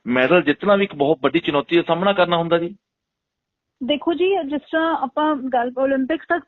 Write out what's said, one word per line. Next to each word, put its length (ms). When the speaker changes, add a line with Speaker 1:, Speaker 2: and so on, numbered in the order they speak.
Speaker 1:
ਮੈਡਲ 360
ਜਿੱਤਣਾ 340
ਵੀ 80
ਇੱਕ 100
ਬਹੁਤ 280
ਵੱਡੀ 160
ਚੁਣੌਤੀ 380
ਦਾ 100
ਸਾਹਮਣਾ 260
ਕਰਨਾ 240
ਹੁੰਦਾ 220
ਜੀ? 160
Speaker 2:
ਦੇਖੋ 300
ਜੀ, 320
ਜਿਸ 160
ਤਰ੍ਹਾਂ 360
ਆਪਾਂ 400
ਗੱਲ, 420
ਓਲੰਪਿਕਸ 500
ਤੱਕ 200